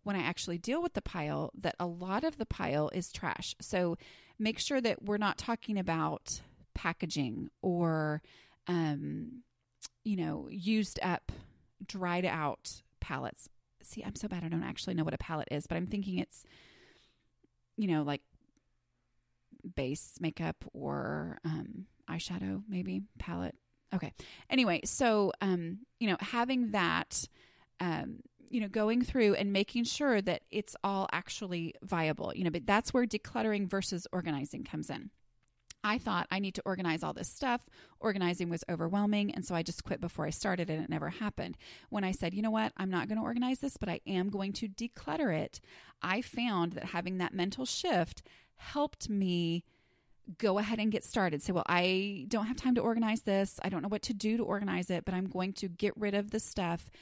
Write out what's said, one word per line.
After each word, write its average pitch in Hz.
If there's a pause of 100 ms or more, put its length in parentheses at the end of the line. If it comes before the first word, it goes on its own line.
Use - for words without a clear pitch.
when 202
I 180
actually 170
deal 247
with 349
the 196
pile 151
that 185
a 180
lot 180
of 320
the 226
pile 151
is -
trash. -
So 175 (420)
make 220
sure 269
that 233
we're 208
not 208
talking 220
about 160 (320)
packaging 151 (120)
or, 160 (440)
um, 160 (600)
you 208
know, 156
used 208
up, - (540)
dried 180
out - (180)
pallets. - (340)
See, -
I'm 202
so -
bad 175
I 165
don't 170
actually -
know 160
what 160
a -
palette 156
is, 147
but 170
I'm 175
thinking 190
it's, - (1300)
you 214
know, 156
like, 143 (1500)
base 135
makeup 165
or, 143
um, 165 (240)
eyeshadow, 190
maybe, 185 (160)
palette. 175 (380)
Okay. 180 (360)
Anyway, 226
so, 214
um, 180 (200)
you 226
know, 190
having 240
that, 170 (520)
um, - (280)
you 240
know, 208
going 220
through 226
and 202
making 202
sure 233
that 180
it's -
all 196
actually 175
viable, 160
you 185
know, 175
but 160
that's 208
where 247
decluttering 208
versus 190
organizing 160
comes -
in. - (720)
I 214
thought, 190
"I 190
need 196
to -
organize 180
all 151
this -
stuff." 247 (320)
Organizing 180
was 165
overwhelming, 202
and 180
so 180
I 165
just -
quit -
before 165
I 151
started, 180
and 156
it -
never 156
happened. 202 (320)
When 208
I 185
said, 185
"You 208
know 220
what? 220
I'm 190
not 185
gonna 220
organize 247
this, -
but 214
I 170
am 190
going 196
to 220
declutter 233
it," - (420)
I 190
found 196
that -
having 185
that 180
mental 196
shift 226 (360)
helped -
me 175 (720)
go 208
ahead 220
and 214
get 208
started. 175
Say, -
"Well, 180
I 185
don't 214
have 247
time 254
to 240
organize 226
this. 196
I -
don't 175
know 202
what 208
to 247
do 214
to 233
organize 190
it, 175
but 185
I'm 185
going 185
to 196
get 180
rid 208
of 202
the 220
stuff 175 (100)